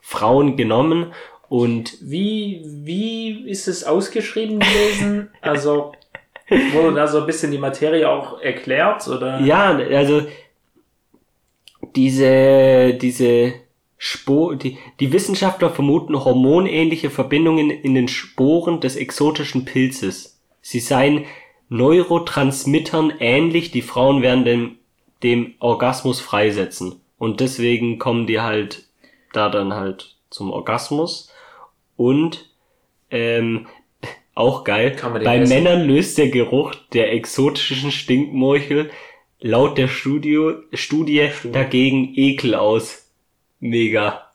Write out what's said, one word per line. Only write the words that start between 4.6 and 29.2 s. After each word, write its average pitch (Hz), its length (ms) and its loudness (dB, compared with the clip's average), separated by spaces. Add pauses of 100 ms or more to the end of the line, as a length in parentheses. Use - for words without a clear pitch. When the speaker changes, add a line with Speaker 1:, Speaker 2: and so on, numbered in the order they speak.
Speaker 2:
gewesen? 208 760 0
Speaker 1:
<laughs> - 60 -20
Speaker 2:
Also, 147 500 -2 (800)
wurde 156 240 2
da 147 120 2
so 147 120 0
ein 147 60 -6
bisschen 156 240 -4
die 143 80 -4
Materie 151 500 0
auch - 320 -4
erklärt, 139 680 -2
oder? 131 320 -4
Speaker 1:
Ja, 170 360 4
also 143 460 2 (1700)
diese, 131 1000 6
diese 123 580 2 (460)
Spo-, 151 560 -2
die, 131 240 -8 (220)
die 139 120 0
Wissenschaftler 190 580 0
vermuten 151 540 0
hormonähnliche 156 840 2
Verbindungen 151 600 2
in 135 240 0
den 123 140 2
Sporen 165 720 0
des 131 160 -4
exotischen 143 680 -2
Pilzes. 127 760 -4 (220)
Sie - 180 -6
seien 143 440 2 (440)
Neurotransmittern 156 1500 0
ähnlich, 160 500 0
die 123 120 -4
Frauen 135 400 2
während 127 240 4
dem, 120 300 0 (460)
dem 120 360 0
Orgasmus 123 640 -2
freisetzen. 98 800 -2 (180)
Und 110 220 -4
deswegen 120 580 -2
kommen 117 280 -2
die 110 140 0
halt 107 440 -4 (480)